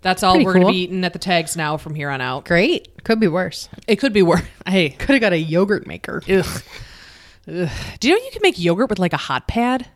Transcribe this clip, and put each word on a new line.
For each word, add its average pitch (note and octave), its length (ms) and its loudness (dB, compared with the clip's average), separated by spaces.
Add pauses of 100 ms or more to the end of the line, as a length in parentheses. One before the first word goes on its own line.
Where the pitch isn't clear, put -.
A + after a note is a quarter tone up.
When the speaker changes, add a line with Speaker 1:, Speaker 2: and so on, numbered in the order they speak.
Speaker 1:
that's F#3 220 0
all F#3 120 6
Speaker 2:
Pretty D#3+ 100 6
Speaker 1:
we're F#3 80 0
gonna F#3 140 6
Speaker 2:
cool. G3+ 40 4
Speaker 1:
be F#3 60 2
eating F#3 260 -2
at F3+ 80 -2
the F3+ 80 -12
Tags E3+ 380 -2
now D#3 180 -2
from D#3 180 -10
here D3 160 -6
on C3+ 120 -4
out. B2+ 240 -6
Speaker 2:
Great. G#3 580 0
Could A3+ 160 0
be A3 80 4
worse. F3 400 -4 (180)
Speaker 1:
It G#3+ 120 2
could C4 160 -2
be G3+ 80 4
worse. E3+ 220 4 (100)
<laughs> - 120 -18
Hey. F3 260 0
Speaker 2:
Coulda - 280 0
got G#3 140 2
a E3+ 40 0
yogurt F3 500 0
maker. - 420 -10
Speaker 1:
Ugh. F#3+ 160 4 (1040)
Ugh. E3+ 180 -4 (300)
Do - 80 -2
you F4 100 4
know B4 60 -4
you C5+ 80 -14
can A4 100 -10
make F#4+ 160 2
yogurt F3 320 0
with, G#3 100 -2
like, F3+ 120 0
a D3+ 60 -4
hot - 320 -6
pad? B3 460 -2